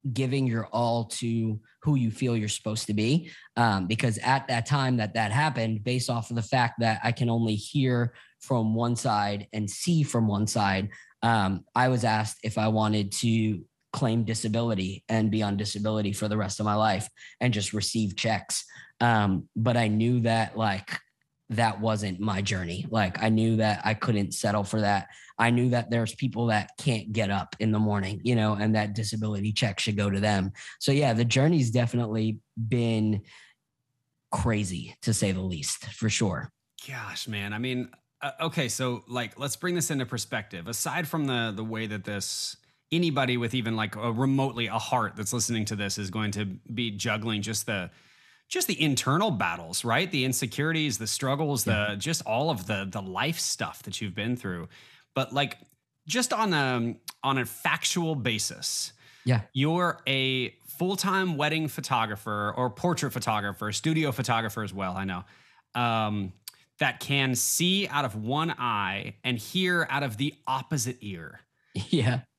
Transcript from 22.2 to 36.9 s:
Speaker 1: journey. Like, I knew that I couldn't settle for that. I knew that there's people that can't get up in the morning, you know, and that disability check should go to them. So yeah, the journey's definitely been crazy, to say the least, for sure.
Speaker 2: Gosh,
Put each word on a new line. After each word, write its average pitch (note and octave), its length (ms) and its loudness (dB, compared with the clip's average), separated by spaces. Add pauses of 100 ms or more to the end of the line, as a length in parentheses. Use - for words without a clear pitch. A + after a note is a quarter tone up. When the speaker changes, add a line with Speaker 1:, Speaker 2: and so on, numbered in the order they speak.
Speaker 1:
journey. F#2 480 -2
Like, G2+ 320 0
I A2 80 2
knew A2+ 280 4
that G#2+ 260 2
I A2 120 2
couldn't G2+ 380 0
settle G#2 300 0
for A2 180 -2
that. G2+ 260 2 (300)
I A#2 120 4
knew B2 220 4
that A#2+ 180 0
there's A2+ 260 0
people A#2+ 320 -2
that G#2+ 300 2
can't A2 340 -2
get G#2 200 0
up - 280 -4
in A2 120 2
the G#2+ 80 4
morning, G#2 440 0
you A#2+ 120 2
know, G#2+ 180 4
and G#2 220 2
that G#2 180 0
disability G#2+ 580 -2
check G2+ 280 0
should G#2 180 0
go G2+ 120 2
to G2 100 0
them. G2 320 2 (280)
So - 120 0
yeah, C#3 220 4
the A#2 120 4
journey's C3+ 460 4
definitely A2 680 2 (300)
been A2 540 2 (1080)
crazy, G#2 680 -2
to A2+ 120 2
say G#2 180 2
the F#2 100 0
least, F2+ 440 -4
for - 240 -2
sure. F#2 420 0 (360)
Speaker 2:
Gosh, A#2 400 -10